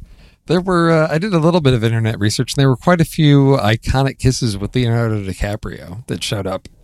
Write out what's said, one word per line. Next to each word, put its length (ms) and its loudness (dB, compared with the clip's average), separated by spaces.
There 120 0
were, 300 0
uh, 200 2
I 60 0
did 160 -4
a 60 2
little 240 2
bit 100 4
of 100 0
internet 380 0
research, 320 -2
and 80 -2
there 80 4
were 80 4
quite 240 2
a 60 2
few 500 4
iconic 600 0
kisses 400 -2
with 180 -8
Leonardo 460 -2
DiCaprio 840 -8
that 140 -6
showed 240 -6
up 220 -8